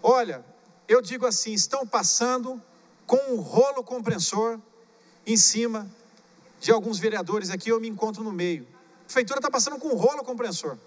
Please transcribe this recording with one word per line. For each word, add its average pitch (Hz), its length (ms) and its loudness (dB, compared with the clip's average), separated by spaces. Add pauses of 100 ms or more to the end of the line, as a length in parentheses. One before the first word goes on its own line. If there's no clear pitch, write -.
Olha, 214 420 4 (420)
eu 240 160 6
digo 247 240 -4
assim, 220 260 -2
estão 240 340 -2
passando 240 720 0 (460)
com 269 280 2
um 214 60 -2
rolo 262 440 2
compressor 226 760 -2 (680)
em 220 100 2
cima 220 520 2 (720)
de - 120 4
alguns 220 260 2
vereadores 208 520 -2
aqui, 190 200 -6
eu 226 100 2
me 226 80 -6
encontro 220 360 -6
no 214 80 -6
meio. 175 340 -4 (360)
A - 20 -20
prefeitura 262 360 -2
tá 294 100 -2
passando 269 280 -2
com 302 100 -8
um 254 80 0
rolo 262 280 2
compressor. 214 520 -6 (100)